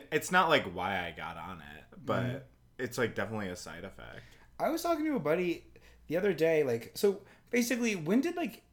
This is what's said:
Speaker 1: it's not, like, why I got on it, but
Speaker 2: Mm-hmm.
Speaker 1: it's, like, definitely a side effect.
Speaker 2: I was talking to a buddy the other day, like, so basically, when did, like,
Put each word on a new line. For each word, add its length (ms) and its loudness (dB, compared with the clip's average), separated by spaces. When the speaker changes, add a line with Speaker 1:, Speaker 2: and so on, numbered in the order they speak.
Speaker 1:
it's 200 0
not, 180 6
like, 140 8
why 240 -2
I 180 -4
got 220 -10
on 200 -10
it, 60 -20
but 200 0
Speaker 2:
Mm-hmm. 140 -4
Speaker 1:
it's, 180 -6
like, 160 0
definitely 360 -4
a 60 -6
side 280 -14
effect. 380 -14
Speaker 2:
I 100 2
was 120 -4
talking 240 0
to 100 0
a 40 0
buddy 460 0
the 100 0
other 160 2
day, 300 4
like, 320 -2
so 260 2
basically, 440 2
when 260 2
did, 140 0
like, 380 -6